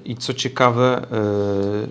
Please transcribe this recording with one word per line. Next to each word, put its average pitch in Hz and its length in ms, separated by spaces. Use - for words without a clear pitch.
i 120 120
co - 180
ciekawe, 123 720